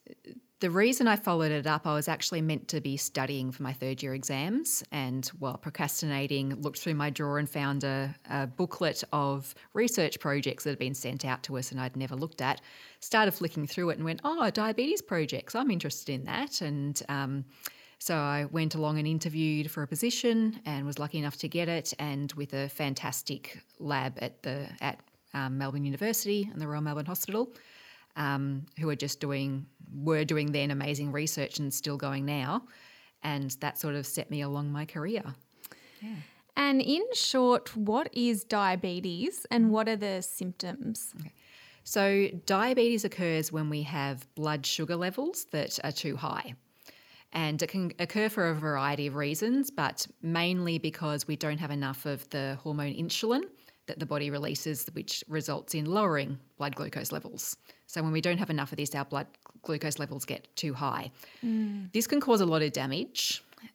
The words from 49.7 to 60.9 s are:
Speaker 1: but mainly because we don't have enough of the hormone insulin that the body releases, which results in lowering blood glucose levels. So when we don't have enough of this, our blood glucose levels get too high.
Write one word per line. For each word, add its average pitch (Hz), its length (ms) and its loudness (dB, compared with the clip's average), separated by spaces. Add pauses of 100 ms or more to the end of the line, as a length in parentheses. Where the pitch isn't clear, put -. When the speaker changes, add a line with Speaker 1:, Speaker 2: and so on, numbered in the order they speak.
Speaker 1:
but - 340 0 (160)
mainly 170 560 2
because 151 500 -2
we 156 80 0
don't 151 220 0
have 151 140 -4
enough 139 340 -2
of 143 240 -4
the 135 320 -2
hormone 147 320 -2
insulin 226 480 2 (460)
that - 120 -8
the 151 60 -4
body 147 240 0
releases, 143 640 -2
which - 340 -6
results 151 460 -2
in 151 120 0
lowering 151 520 2 (220)
blood 143 160 -4
glucose - 360 -6
levels. - 460 -6 (300)
So 165 160 -2
when 160 80 2
we 160 100 4
don't 175 160 4
have 208 140 0
enough 139 200 0
of 143 60 -6
this, 147 160 -2
our 139 100 0
blood 139 220 -4 (380)
glucose 151 340 -2
levels 143 280 -6
get - 300 -6
too 151 180 -2
high. 127 380 -2 (320)